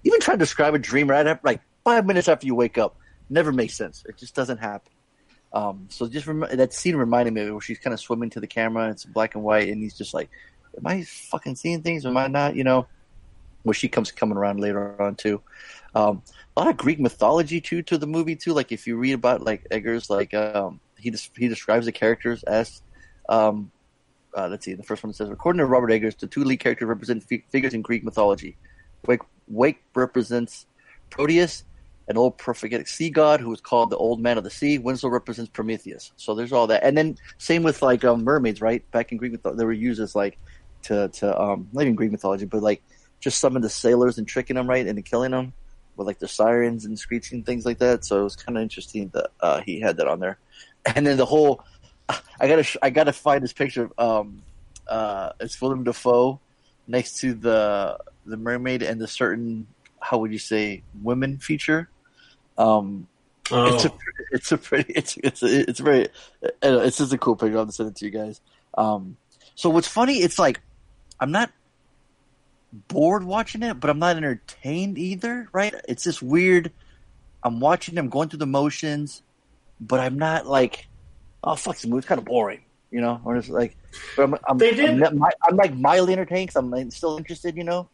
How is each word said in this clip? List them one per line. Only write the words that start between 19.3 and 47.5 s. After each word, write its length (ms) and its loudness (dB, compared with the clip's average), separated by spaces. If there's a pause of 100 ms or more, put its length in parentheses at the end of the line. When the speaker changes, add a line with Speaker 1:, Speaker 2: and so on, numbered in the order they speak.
Speaker 1:
like, 260 -4
Eggers, 400 -4
like, 240 0
um, 460 -2 (160)
he 140 -8
des-, 260 -12
he 120 -2
describes 380 0
the 60 -2
characters 520 0
as, 380 -2 (460)
um, 420 2 (680)
uh, 120 -4
let's 160 -10
see, 100 -10
the 80 -14
first 220 -8
one 80 -10
says, 180 -8
"According 280 0
to 80 4
Robert 260 4
Eggers, 240 0
the 100 -10
two 180 -4
lead 160 0
characters 280 -2
represent 360 -4
fi-, 260 -6
figures 240 -2
in 80 -4
Greek 220 -4
mythology. 520 0 (500)
Wake, 140 2 (280)
Wake 340 0 (120)
represents 720 -2 (440)
Proteus, 520 2 (460)
an 80 -2
old 200 2
prophetic 520 -6
sea 220 -4
god 300 4
who 100 -8
was 100 -8
called 300 2
the 60 -2
Old 240 0
Man 180 0
of 60 -4
the 60 -10
Sea. 280 0
Winslow 320 -4
represents 400 -6
Prometheus." 640 -8
So 180 -6
there's 180 -4
all 160 4
that. 140 4
And 160 4
then 180 0 (220)
same 240 0
with, 200 2
like, 220 4
um, 200 4
mermaids, 360 0
right? 300 0
Back 220 -2
in 60 -6
Greek 160 -6
mytho-, 220 -6
they 80 0
were 80 0
used 280 -2
as, 160 -4
like, 220 -2 (460)
to, 240 0
to, 320 -2
um, 320 -2
not 100 -2
even 120 4
Greek 160 0
mythology, 340 -2
but, 180 -4
like, 200 2 (380)
just 180 -2
summon 240 2
the 80 0
sailors 480 4
and 80 -6
tricking 300 -4
them, 120 -2
right, 180 2
and 180 -6
killing 260 -2
them 220 -4 (440)
with, 120 -6
like, 100 -8
the 80 -8
sirens 580 2
and 140 -10
screeching 460 -8
things 200 -4